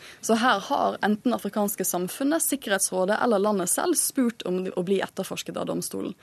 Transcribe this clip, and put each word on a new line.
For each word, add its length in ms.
Så 160
her 240
har 420
enten 300
afrikanske 540
samfunnet, 560
Sikkerhetsrådet 800
eller 160
landet 320
selv 260
spurt 480
om 220
å 180
bli 160
etterforsket 560
av 100
domstolen. 560